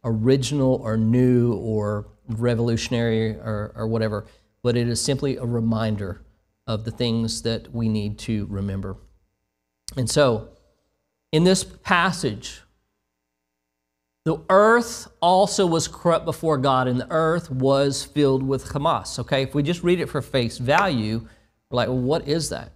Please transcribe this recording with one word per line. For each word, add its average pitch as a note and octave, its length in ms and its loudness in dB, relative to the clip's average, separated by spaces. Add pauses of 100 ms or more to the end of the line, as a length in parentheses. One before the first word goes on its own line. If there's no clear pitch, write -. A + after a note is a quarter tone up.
original C3 800 2
or A2 140 -2
new A#2+ 560 4
or G#2 520 -4 (220)
revolutionary A#2 1040 0
or, G#2+ 440 -8
or A2+ 120 -6
whatever, A2 380 -2 (360)
but A#2+ 140 0
it A#2+ 140 0
is A#2 120 -2
simply C3+ 360 -2
a B2+ 80 -8
reminder A2 760 -2 (460)
of A2 160 -4
the A2+ 80 -8
things A2+ 520 -2
that A2+ 300 -4
we A#2 140 -2
need G#2+ 300 -2
to G#2 320 -4
remember. G2 480 -6 (1000)
And B2+ 140 -2
so, B2+ 400 2 (840)
in D#3 120 4
this F#3 200 4
passage, E3+ 1000 -4 (1600)
the E3 140 -2 (100)
earth A3 580 4 (140)
also F#3 460 4
was E3 200 2
corrupt E3 380 0
before D#3 320 -2
God, C3 300 2
and B2 120 0
the - 120 -6
earth E3 400 0
was C3+ 520 2
filled C3+ 380 2
with C3 240 -2
Hamas. C#3+ 540 -2
Okay, C3+ 240 0
if C3 100 -6
we D3 80 0
just E3+ 220 -2
read F3 160 2
it D3+ 80 -4
for C3+ 140 -4
face A#2+ 360 -2
value, B2 680 0 (420)
we're B2 80 -8
like, A#2+ 120 0
"Well, B2+ 100 -2
what C3+ 280 -2
is D3+ 220 -2
that?" - 260 -10